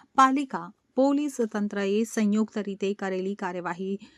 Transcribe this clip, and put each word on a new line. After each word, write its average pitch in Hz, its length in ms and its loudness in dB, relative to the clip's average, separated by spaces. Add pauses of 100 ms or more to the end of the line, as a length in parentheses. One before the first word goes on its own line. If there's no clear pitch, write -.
(140)
પાલિકા, 262 580 2 (240)
પોલીસ 277 440 2
તંત્રએ 208 640 0
સંયુક્ત 214 540 0
રીતે 196 360 -4
કરેલી 190 400 -4
કાર્યવાહી 180 640 -6 (180)